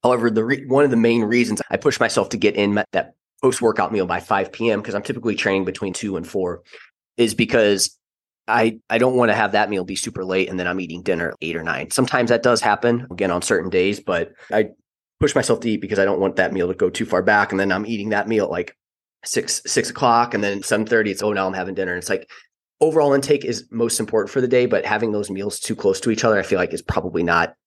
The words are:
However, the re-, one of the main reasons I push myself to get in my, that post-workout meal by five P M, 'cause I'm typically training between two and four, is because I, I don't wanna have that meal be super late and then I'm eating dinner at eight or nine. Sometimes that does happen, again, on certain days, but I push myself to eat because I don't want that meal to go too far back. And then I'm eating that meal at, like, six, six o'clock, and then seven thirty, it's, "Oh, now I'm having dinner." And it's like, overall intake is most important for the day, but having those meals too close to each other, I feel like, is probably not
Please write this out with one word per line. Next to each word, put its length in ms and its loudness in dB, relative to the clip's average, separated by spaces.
However, 280 2
the 140 0
re-, 220 -4
one 180 4
of 60 2
the 60 2
main 280 4
reasons 360 0
I 60 -2
push 220 0
myself 300 2
to 80 -6
get 180 2
in 200 2
my, 180 0
that 220 -2
post-workout 500 2
meal 140 0
by 140 -4
five 320 -2
P 180 -2
M, 120 0
'cause 120 -8
I'm 80 -2
typically 320 -4
training 300 0
between 280 -6
two 240 -6
and 100 -8
four, 360 -4
is 180 2
because 640 2
I, 320 2
I 100 0
don't 180 4
wanna 180 4
have 180 0
that 180 2
meal 140 -2
be 120 -8
super 280 -8
late 240 0
and 100 -6
then 100 -2
I'm 120 -2
eating 220 -10
dinner 280 -2
at 100 -12
eight 160 -6
or 60 -6
nine. 280 -6
Sometimes 400 0
that 140 2
does 160 4
happen, 500 2
again, 220 -2
on 100 0
certain 280 0
days, 300 2
but 320 -4
I 180 2
push 140 0
myself 260 2
to 100 -4
eat 100 -2
because 180 -4
I 60 4
don't 160 2
want 160 0
that 160 0
meal 160 0
to 60 -2
go 160 0
too 140 -6
far 180 0
back. 280 2
And 80 -2
then 140 2
I'm 140 -2
eating 240 -6
that 180 -2
meal 160 2
at, 60 -4
like, 260 -6
six, 420 -4
six 240 -2
o'clock, 420 2
and 120 -2
then 180 -4
seven 240 0
thirty, 240 2
it's, 120 -6
"Oh, 100 0
now 140 0
I'm 80 -2
having 200 -6
dinner." 180 -4
And 60 -4
it's 100 -10
like, 220 -4
overall 320 4
intake 320 2
is 260 -6
most 280 -2
important 320 0
for 100 0
the 80 0
day, 180 4
but 180 0
having 260 0
those 200 -4
meals 280 -6
too 160 -6
close 260 0
to 100 0
each 140 -2
other, 140 4
I 40 0
feel 160 0
like, 140 -2
is 100 -8
probably 420 -2
not 300 2